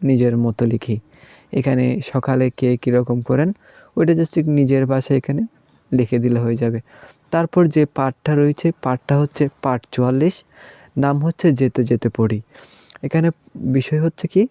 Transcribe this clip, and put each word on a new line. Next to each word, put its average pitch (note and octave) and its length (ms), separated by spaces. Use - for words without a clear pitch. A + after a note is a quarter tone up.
নিজের B2 340
মতো A#2 300
লিখি। A2+ 340
এখানে B2+ 520
সকালে C3 520
কে B2 200
কীরকম B2 460
করেন, D3 300
ওইটা E3+ 160
just E3 220
ঠিক D#3+ 120
নিজের C3+ 400
ভাষায় C3+ 320
এখানে C#3+ 240
লিখে B2 260
দিলে A#2+ 220
হয়ে A#2 160
যাবে। A#2 240
তারপর E3+ 360
যে D3+ 280
পাঠটা C3+ 400
রয়েছে, D3 380
পাঠটা C3+ 360
হচ্ছে D3 300
পাঠ B2+ 300
চুয়াল্লিশ, C3 520
নাম C#3+ 260
হচ্ছে E3 280
যেতে B2+ 320
যেতে A#2+ 240
পড়ি। A2 340
এখানে E3 280
বিষয় C3+ 440
হচ্ছে E3 280
কি G#3 220